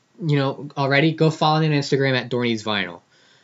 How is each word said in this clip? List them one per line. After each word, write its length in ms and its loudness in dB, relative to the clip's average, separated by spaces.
you 120 2
know, 400 -2
already, 340 2
go 180 2
follow 300 2
me 60 2
on 80 2
Instagram 440 2
at 120 -4
Dorney's 340 -2
Vinyl. 380 -4